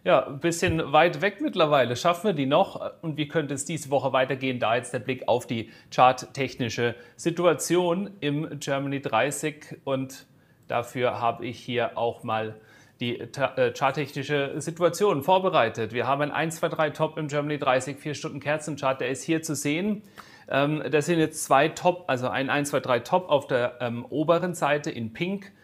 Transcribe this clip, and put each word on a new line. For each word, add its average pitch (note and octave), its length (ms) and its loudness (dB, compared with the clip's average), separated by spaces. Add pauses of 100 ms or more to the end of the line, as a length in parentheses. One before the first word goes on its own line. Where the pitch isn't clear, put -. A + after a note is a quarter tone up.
ja, E3 240 4
ein C#3 140 -10
bisschen E3 500 0
weit D3+ 300 6
weg G3+ 180 -2
mittlerweile. D3 560 2
Schaffen F3 320 0
wir D3 60 2
die C#3 120 0
noch? D3 460 2 (100)
Und D#3 140 -6
wie D3 140 -4
könnte D3 240 -2
es C3 100 -6
diese D3 260 -8
Woche C3 220 2
weitergehen? C3 480 0
Da A2+ 160 2
jetzt B2 160 -4
der B2+ 80 -4
Blick B2+ 300 -4
auf B2 180 2
die A2+ 220 -4 (260)
charttechnische B2+ 1000 2 (200)
Situation F3 960 2 (100)
im D3 400 -4
Germany C#3 420 -4
dreißig. C#3+ 840 -2
Und C3 400 -4 (420)
dafür A#2+ 540 -2
habe A#2 240 -2
ich A#2+ 120 -8
hier A#2 400 -2
auch A#2 260 -4
mal A2 340 -4 (420)
die A#2+ 180 -4 (140)
ta-, C#3 240 -2
äh, B2 160 2
charttechnische C#3 880 -2
Situation E3 640 0
vorbereitet. C#3 720 2
Wir A#2 120 0
haben C#3 160 2
ein D3 100 -2
eins D#3+ 260 -2
zwei F3 100 -2
drei D#3 220 0
Top D#3 280 -2
im D#3 120 -6
Germany D3 300 -2
dreißig, C3 360 2
vier D3 180 -8
Stunden D3+ 280 -8
Kerzenchart, C#3+ 580 -2
der B2 80 -2
ist C3+ 160 -4
hier D#3+ 180 0
zu D#3 140 -4
sehen. F3+ 480 -2 (460)
Ähm, D3 420 0
das D3 140 2
sind E3+ 140 2
jetzt D#3 260 0
zwei D3 240 6
Top, F3 380 0
also B2+ 200 0
ein B2 220 -2
eins C#3+ 200 0
zwei C#3 120 0
drei B2 180 2
Top F3+ 300 0
auf C#3+ 180 2
der, B2 320 0
ähm, A#2+ 300 -4
oberen E3+ 440 2
Seite D3 380 0
in A2+ 220 -8
Pink G3 380 -6 (120)